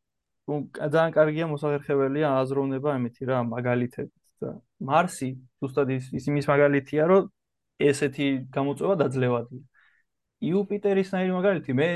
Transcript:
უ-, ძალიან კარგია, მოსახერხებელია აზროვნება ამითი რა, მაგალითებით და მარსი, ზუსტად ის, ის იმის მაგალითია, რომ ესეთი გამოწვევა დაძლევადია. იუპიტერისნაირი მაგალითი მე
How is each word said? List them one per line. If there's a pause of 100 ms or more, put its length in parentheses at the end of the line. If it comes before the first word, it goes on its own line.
(480)
უ-,
ძალიან
კარგია,
მოსახერხებელია
აზროვნება
ამითი
რა,
მაგალითებით (220)
და (240)
მარსი, (260)
ზუსტად
ის,
ის
იმის
მაგალითია,
რომ (520)
ესეთი (180)
გამოწვევა
დაძლევადია. (760)
იუპიტერისნაირი
მაგალითი
მე